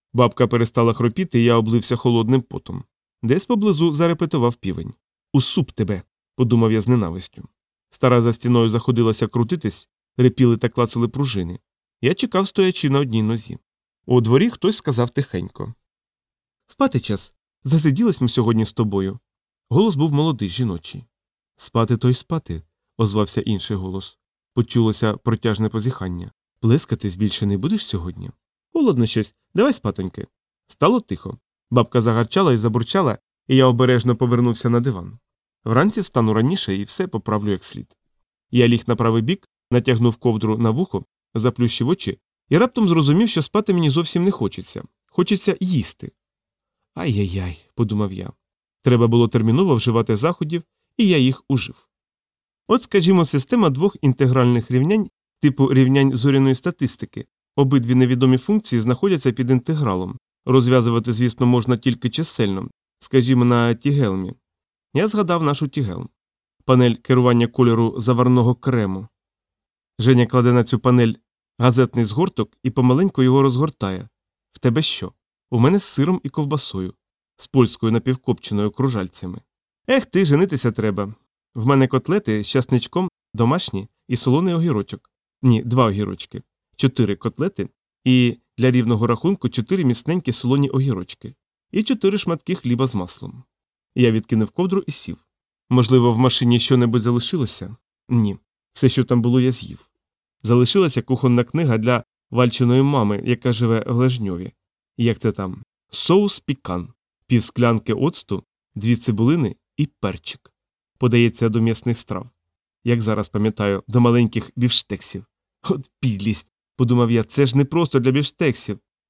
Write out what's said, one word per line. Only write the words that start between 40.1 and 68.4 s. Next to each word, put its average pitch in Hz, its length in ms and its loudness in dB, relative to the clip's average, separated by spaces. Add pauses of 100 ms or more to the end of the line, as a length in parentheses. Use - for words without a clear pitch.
ковдру 110 420 -2
на 113 120 0
вухо, 117 340 -4 (300)
заплющив 120 540 -2
очі 127 300 -4 (300)
і 147 100 2
раптом 233 300 0
зрозумів, 165 400 2
що 165 140 -2
спати 208 320 -2
мені 165 160 0
зовсім 170 340 -2
не 196 60 2
хочеться. - 540 -8 (220)
Хочеться - 540 -2
їсти. 180 520 -4 (840)
"Ай-яй-яй", 98 640 -4 (160)
подумав 104 380 -4
я. 92 200 -12 (500)
Треба 120 240 4
було 117 220 4
терміново 127 460 2
вживати 113 420 0
заходів, 165 460 -4 (340)
і 220 120 2
я 170 100 4
їх 127 300 0
ужив. - 400 -4 (800)
От, 233 140 2
скажімо, 185 420 2
система 170 460 0
двох 156 320 -2
інтегральних 127 680 2
рівнянь 175 400 0 (300)
типу 135 340 2
рівнянь 135 420 4
зоряної 135 380 2
статистики. - 720 -8 (300)
Обидві 131 380 2
невідомі 127 440 4
функції 196 420 -2
знаходяться 131 520 0
під 123 180 -2
інтегралом. 123 680 -2 (280)
Розв'язувати, 120 680 2
звісно, 120 340 0
можна 123 300 2
тільки 120 340 -2
чисельно, 104 580 -4 (300)
скажімо, 123 460 2
на 120 300 2
тігелмі. 113 600 -2 (600)
Я 180 140 0
згадав 175 340 0
нашу 143 260 -2
тігелм. 92 400 -6 (560)
Панель 123 300 4
керування 123 520 2
кольору 117 540 2
заварного 123 540 2